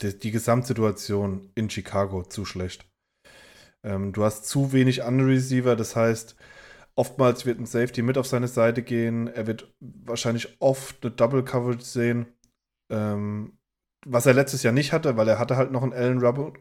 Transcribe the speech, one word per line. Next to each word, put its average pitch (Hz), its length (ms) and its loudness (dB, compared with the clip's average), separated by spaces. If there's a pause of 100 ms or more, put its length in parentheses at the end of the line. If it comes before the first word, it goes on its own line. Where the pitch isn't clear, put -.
die, 98 180 -4
die 107 120 -6
Gesamtsituation 107 1200 0
in 110 140 -2
Chicago 98 540 -2
zu 98 220 -10
schlecht. - 420 -10 (960)
Ähm, 98 280 -4
du 104 140 0
hast - 200 -2
zu 139 280 0
wenig 127 300 4
andere 131 260 2
Receiver, 127 480 2
das 110 180 -4
heißt, 113 400 0 (600)
oftmals 123 480 2
wird 120 140 -2
ein 117 60 -8
Safety 120 360 -2
mit 127 160 2
auf 127 100 0
seine 123 220 0
Seite 117 340 2
gehen. 117 440 -2
Er 113 200 -6
wird - 320 -6
wahrscheinlich 117 800 -6
oft - 460 0
eine 117 60 -4
Double 139 320 2
Coverage 123 420 -2
sehen, 120 400 -2 (680)
ähm, 104 640 -4 (480)
was 120 200 0
er 131 80 8
letztes 135 300 2
Jahr 117 100 4
nicht 143 200 0
hatte, 156 240 0
weil 110 100 4
er 110 120 4
hatte 120 180 0
halt 135 140 2
noch 131 120 -2
einen 123 100 -2
Allen 123 260 0
Rob-, 139 420 0